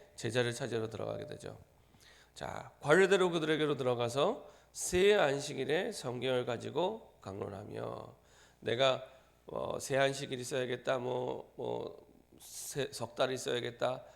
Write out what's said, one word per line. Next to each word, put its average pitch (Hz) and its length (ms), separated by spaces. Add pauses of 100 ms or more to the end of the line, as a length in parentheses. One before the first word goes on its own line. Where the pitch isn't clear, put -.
(160)
제자를 120 360
찾으러 113 360
들어가게 110 380
되죠. 101 320 (760)
자, - 460
관례대로 180 500
그들에게로 156 460
들어가서 127 720 (240)
새 190 420
안식일에 143 760
성경을 123 520
가지고 127 680 (100)
강론하며 104 960 (460)
내가, 127 440 (420)
어, - 320
새 135 200
안식일 135 420
있어야겠다, 127 580
뭐, 127 580
뭐, 120 500 (320)
세, - 540
석 - 220
달 131 180
있어야겠다, 123 720 (120)